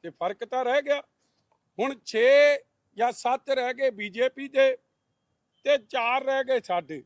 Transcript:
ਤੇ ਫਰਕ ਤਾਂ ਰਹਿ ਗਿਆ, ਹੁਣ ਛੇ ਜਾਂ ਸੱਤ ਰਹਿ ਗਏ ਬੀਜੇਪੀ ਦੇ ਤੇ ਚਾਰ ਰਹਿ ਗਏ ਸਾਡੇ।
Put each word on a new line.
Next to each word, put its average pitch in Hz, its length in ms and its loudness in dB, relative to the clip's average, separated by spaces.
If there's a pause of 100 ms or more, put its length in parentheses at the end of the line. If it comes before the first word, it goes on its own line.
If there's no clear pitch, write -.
ਤੇ 170 60 -12
ਫਰਕ 196 360 -6
ਤਾਂ 254 200 -4
ਰਹਿ 269 160 2
ਗਿਆ, 285 200 -2 (760)
ਹੁਣ 262 160 -2 (100)
ਛੇ 277 520 4 (400)
ਜਾਂ 240 140 0
ਸੱਤ 262 380 -4
ਰਹਿ 254 240 -2
ਗਏ 262 180 -2
ਬੀਜੇਪੀ 226 560 -4
ਦੇ 262 280 2 (920)
ਤੇ 277 120 2
ਚਾਰ 247 460 -2
ਰਹਿ 269 200 -2
ਗਏ 254 180 0
ਸਾਡੇ। 160 440 -6